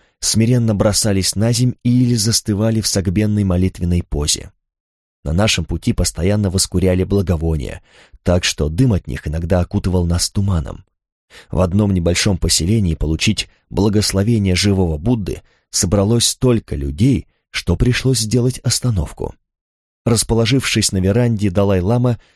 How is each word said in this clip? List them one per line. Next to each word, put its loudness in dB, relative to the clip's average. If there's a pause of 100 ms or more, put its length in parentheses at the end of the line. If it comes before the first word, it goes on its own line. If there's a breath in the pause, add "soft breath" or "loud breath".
(200)
смиренно 2
бросались 0
на 0
земь 0
или 2
застывали 0
в -4
согбенной 0
молитвенной 0
позе. -4 (720)
На -4
нашем 0
пути -4
постоянно 0
воскуряли 0
благовония, -2 (420 soft breath)
так 2
что -2
дым 2
от -2
них -8
иногда 0
окутывал 0
нас 0
туманом. -2 (640 loud breath)
В 0
одном 2
небольшом 0
поселении 0
получить -2 (200)
благословение 0
живого 0
Будды -2 (260)
собралось 2
столько 0
людей, 0 (240)
что -2
пришлось 0
сделать 0
остановку. -4 (680)
Расположившись 0
на -2
веранде, 2
Далай-лама 0 (160 soft breath)